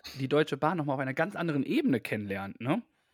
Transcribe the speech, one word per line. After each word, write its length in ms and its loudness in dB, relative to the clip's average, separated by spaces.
die 100 -2
Deutsche 280 4
Bahn 200 2
nochmal 180 0
auf 60 0
einer 140 -2
ganz 220 0
anderen 260 0
Ebene 380 2
kennenlernt, 600 -4
ne? 220 0